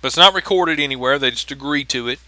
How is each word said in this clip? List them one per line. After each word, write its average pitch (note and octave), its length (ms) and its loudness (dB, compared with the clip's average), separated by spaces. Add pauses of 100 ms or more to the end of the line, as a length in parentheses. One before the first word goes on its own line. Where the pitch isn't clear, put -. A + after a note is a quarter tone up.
but C3 60 -4
it's C3 100 -2
not F#3+ 160 6
recorded F3 460 0
anywhere. C3+ 380 0
They C3 140 0
just A#2 200 -10
agree C#3 340 -6
to A#2+ 220 -6
it B2+ 200 -6